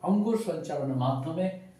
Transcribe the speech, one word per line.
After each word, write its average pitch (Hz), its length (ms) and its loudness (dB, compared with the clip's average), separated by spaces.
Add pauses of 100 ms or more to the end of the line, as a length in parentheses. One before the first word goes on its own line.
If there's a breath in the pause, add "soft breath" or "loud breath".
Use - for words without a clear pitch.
অঙ্গ 208 340 4
সঞ্চালনের 147 600 -2
মাধ্যমে 160 640 0 (200)